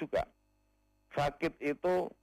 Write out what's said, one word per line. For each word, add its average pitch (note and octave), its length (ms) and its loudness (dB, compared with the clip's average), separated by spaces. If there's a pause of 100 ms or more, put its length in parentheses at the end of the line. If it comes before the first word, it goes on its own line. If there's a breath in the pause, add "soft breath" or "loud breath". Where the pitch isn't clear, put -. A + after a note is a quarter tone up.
juga. A#2+ 240 0 (880)
Sakit D3 480 -2
itu, F3 480 0 (140)